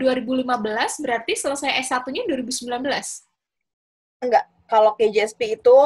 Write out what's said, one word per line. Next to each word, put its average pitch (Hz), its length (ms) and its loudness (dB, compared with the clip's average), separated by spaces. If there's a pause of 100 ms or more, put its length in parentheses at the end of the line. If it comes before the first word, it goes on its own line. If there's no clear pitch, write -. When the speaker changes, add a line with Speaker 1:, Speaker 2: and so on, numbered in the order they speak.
Speaker 1:
dua 254 160 0
ribu 254 160 -4
lima 254 240 -2
belas 220 400 -4
berarti 277 400 -4
selesai 277 400 -4
S 262 160 -6
satunya 262 320 -6
dua 269 160 -4
ribu 226 80 -10
sembilan 240 320 -8
belas? 262 400 -6 (960)
Speaker 2:
Enggak, 240 320 0 (160)
kalau 214 320 4
K 220 160 2
J 214 160 0
S - 80 -16
P 220 240 -6
itu 247 140 8 (100)